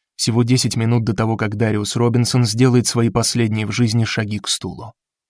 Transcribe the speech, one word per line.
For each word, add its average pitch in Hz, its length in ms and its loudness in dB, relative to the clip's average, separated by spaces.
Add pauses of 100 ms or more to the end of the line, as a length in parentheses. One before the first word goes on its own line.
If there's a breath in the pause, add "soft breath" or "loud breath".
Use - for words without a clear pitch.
(160)
Всего 117 260 0
десять 120 340 2
минут 117 280 2
до 110 80 -2
того, 110 240 -2
как 104 200 -4
Дариус 104 380 -2
Робинсон 120 520 2
сделает 120 400 4
свои 117 240 0
последние 110 560 -2
в 101 60 -8
жизни 117 320 2
шаги 104 340 -4
к - 100 -12
стулу. - 460 -8 (360)